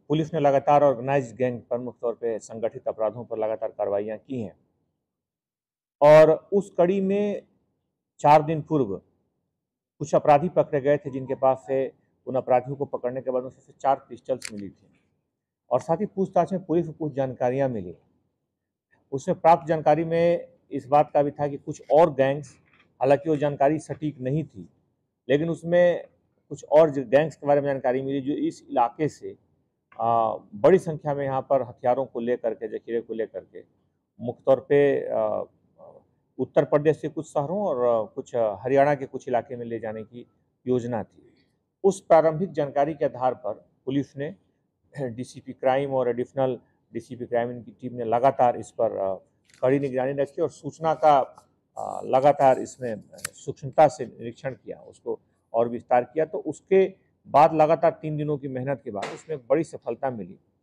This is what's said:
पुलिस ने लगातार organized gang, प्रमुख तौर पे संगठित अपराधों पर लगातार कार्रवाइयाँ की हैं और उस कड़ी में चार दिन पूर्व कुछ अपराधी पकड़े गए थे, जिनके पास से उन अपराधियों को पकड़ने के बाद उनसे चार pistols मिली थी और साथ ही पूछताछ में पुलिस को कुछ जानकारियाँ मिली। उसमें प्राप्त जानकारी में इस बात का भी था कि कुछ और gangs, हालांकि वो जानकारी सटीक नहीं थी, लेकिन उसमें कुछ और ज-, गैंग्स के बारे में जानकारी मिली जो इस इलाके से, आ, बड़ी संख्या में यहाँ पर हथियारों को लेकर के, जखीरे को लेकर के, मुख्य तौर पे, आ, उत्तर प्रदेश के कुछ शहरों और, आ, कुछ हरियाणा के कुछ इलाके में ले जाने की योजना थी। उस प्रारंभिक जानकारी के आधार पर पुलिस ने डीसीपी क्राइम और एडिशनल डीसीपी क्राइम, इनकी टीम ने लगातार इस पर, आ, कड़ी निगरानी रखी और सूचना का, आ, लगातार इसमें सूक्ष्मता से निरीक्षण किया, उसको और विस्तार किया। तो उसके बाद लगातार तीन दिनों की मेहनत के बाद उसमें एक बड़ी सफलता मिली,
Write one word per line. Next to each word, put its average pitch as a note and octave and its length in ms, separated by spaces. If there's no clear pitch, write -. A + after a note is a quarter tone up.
पुलिस D3+ 240
ने E3 60
लगातार C#3+ 440
organized C3 520
gang, B2 260
प्रमुख A#2+ 400
तौर A#2 120
पे A2+ 260
संगठित A2+ 480
अपराधों A2 380
पर A2 120
लगातार A2 320
कार्रवाइयाँ G#2 480
की B2+ 240
हैं F#2 140
और D#3 300
उस G3 240
कड़ी F3+ 240
में G3+ 400
चार D3+ 240
दिन D#3 200
पूर्व B2+ 320
कुछ D3 140
अपराधी D3 340
पकड़े D3 320
गए C#3+ 160
थे, C#3+ 120
जिनके C3 260
पास C3 320
से C3+ 240
उन C3 80
अपराधियों B2+ 400
को C3+ 120
पकड़ने B2+ 340
के B2 100
बाद B2+ 120
उनसे - 300
चार C3+ 360
pistols B2 440
मिली G2+ 160
थी - 300
और B2+ 100
साथ E3 160
ही G#3 100
पूछताछ F#3 460
में F#3 120
पुलिस D#3+ 220
को D#3 80
कुछ D3+ 180
जानकारियाँ C3 560
मिली। F#2 260
उसमें C#3 260
प्राप्त E3 280
जानकारी D#3 380
में E3+ 420
इस C3+ 160
बात D3 260
का D3 100
भी C#3+ 80
था D3 160
कि C#3 120
कुछ - 220
और D#3 220
gangs, C3 420
हालांकि C#3 280
वो D#3 80
जानकारी C#3+ 440
सटीक D3 380
नहीं C3+ 260
थी, F#2 240
लेकिन D3 220
उसमें E3+ 540
कुछ D3 140
और G#3+ 240
ज-, C#3+ 160
गैंग्स C#3+ 300
के D3 120
बारे C#3+ 140
में C#3+ 60
जानकारी C3 340
मिली C3+ 200
जो C3+ 200
इस D#3 280
इलाके C3+ 400
से, G2 260
आ, A2+ 360
बड़ी D3+ 240
संख्या D3+ 360
में C#3+ 100
यहाँ C3+ 180
पर C3+ 200
हथियारों B2 420
को B2 140
लेकर A#2 340
के, A2 160
जखीरे A2+ 320
को A2+ 120
लेकर G#2+ 280
के, E2+ 220
मुख्य A#2 260
तौर C3+ 240
पे, C#3+ 400
आ, G#2+ 340
उत्तर C#3+ 260
प्रदेश D3+ 320
के D#3 120
कुछ - 180
शहरों D#3+ 340
और, C#3 240
आ, A#2 200
कुछ - 300
हरियाणा C3 600
के C3 120
कुछ - 200
इलाके B2 280
में A#2+ 100
ले A#2 140
जाने A2 240
की A#2+ 220
योजना A#2+ 380
थी। - 200
उस G3 180
प्रारंभिक D#3+ 520
जानकारी C#3+ 400
के D3 120
आधार B2 300
पर G#2 180
पुलिस C3+ 320
ने D3 160
डीसीपी B2+ 600
क्राइम C3+ 400
और B2+ 160
एडिशनल B2 500
डीसीपी A#2 340
क्राइम, A#2+ 260
इनकी B2 200
टीम B2 240
ने B2 100
लगातार A#2+ 520
इस A2 140
पर, G#2 280
आ, F#2+ 140
कड़ी C3 180
निगरानी C3 340
रखी C#3 280
और D3+ 100
सूचना D#3 440
का, D3+ 220
आ, G2+ 280
लगातार C3 560
इसमें A#2+ 340
सूक्ष्मता - 760
से C3 180
निरीक्षण A#2 480
किया, F2 240
उसको G2 400
और A#2+ 160
विस्तार A#2+ 340
किया। D#3 220
तो D#3 140
उसके F#3+ 460
बाद D#3+ 260
लगातार D#3 360
तीन D3+ 160
दिनों D3 200
की C3+ 100
मेहनत C3 360
के A#2+ 80
बाद G2+ 140
उसमें D#3 300
एक C3 140
बड़ी D#3 160
सफलता C3 460
मिली, G2+ 260